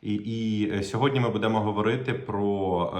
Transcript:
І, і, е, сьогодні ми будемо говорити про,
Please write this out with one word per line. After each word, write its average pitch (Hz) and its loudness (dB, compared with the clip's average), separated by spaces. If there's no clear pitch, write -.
І, 107 -2
і, 107 0
е, 101 0
сьогодні 131 2
ми 117 2
будемо 107 0
говорити 107 0
про, 98 0